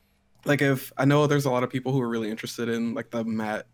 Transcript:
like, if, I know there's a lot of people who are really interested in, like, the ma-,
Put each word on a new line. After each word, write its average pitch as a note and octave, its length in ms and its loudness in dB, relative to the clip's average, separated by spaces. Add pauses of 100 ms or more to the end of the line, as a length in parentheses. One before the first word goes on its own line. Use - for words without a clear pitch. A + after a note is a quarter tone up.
(440)
like, C#3+ 180 2
if, C#3 340 0
I C3+ 80 0
know C#3+ 220 6
there's C#3+ 200 2
a C3+ 40 2
lot B2 140 2
of B2 60 -4
people C3 220 -2
who C3+ 80 2
are A#2+ 80 0
really A2+ 220 -2
interested A#2 380 -6
in, A#2 260 -2
like, A#2 160 -8
the A#2 140 -4
ma-, A2 380 -4 (100)